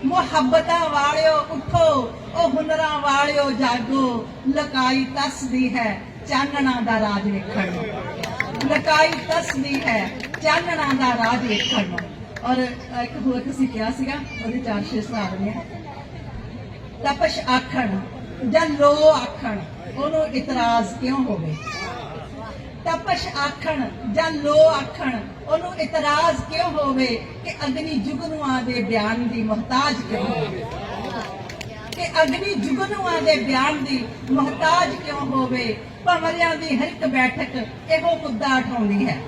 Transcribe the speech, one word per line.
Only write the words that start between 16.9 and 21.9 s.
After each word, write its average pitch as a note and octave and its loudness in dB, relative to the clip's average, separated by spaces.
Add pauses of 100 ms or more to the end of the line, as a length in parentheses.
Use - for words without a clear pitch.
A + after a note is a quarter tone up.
ਤਪਸ਼ D#4 2 (100)
ਆਖਣ B3+ 0 (520)
ਜਾਂ D#4+ 6
ਲੋ D4 8
ਆਖਣ, C4 -2 (380)
ਉਹਨੂੰ D4+ 0
ਇਤਰਾਜ਼ A#3 2
ਕਿਉਂ C4 0
ਹੋਵੇ? E3 -2 (1300)